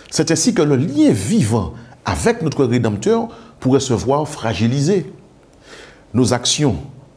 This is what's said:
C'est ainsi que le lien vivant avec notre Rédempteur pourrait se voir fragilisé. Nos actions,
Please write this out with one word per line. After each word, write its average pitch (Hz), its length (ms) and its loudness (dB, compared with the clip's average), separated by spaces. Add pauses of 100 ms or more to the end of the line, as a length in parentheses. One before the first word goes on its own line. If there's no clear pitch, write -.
C'est 156 220 0
ainsi 165 220 0
que 180 80 2
le 147 160 2
lien 269 340 2
vivant 110 640 0 (320)
avec 143 360 0
notre 147 220 0
Rédempteur 123 640 0 (320)
pourrait 131 220 2
se 131 100 -2
voir 123 340 0
fragilisé. 139 880 -2 (1040)
Nos 120 200 2
actions, 123 440 -2 (400)